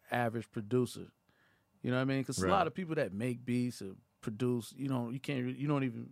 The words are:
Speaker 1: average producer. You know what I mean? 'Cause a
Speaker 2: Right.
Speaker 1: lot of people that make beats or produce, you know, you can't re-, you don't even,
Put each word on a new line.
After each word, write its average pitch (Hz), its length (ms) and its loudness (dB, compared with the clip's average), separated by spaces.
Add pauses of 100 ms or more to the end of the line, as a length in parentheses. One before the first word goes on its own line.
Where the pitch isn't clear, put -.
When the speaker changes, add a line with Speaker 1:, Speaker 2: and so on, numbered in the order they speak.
(120)
Speaker 1:
average 120 400 0
producer. 110 560 0 (720)
You 123 100 0
know 127 60 2
what 127 40 4
I 131 40 2
mean? 135 180 2
'Cause 127 180 -2
a 185 40 2
Speaker 2:
Right. 180 60 6
Speaker 1:
lot 185 160 6
of 151 60 -6
people 165 220 -4
that 117 180 0
make 120 320 -2
beats 123 360 0
or 95 140 -8 (260)
produce, 120 560 0
you 139 120 -4
know, 120 200 0
you 131 100 -6
can't 131 260 -2
re-, 127 80 -2
you 135 140 -4
don't 143 160 4
even, 117 280 -4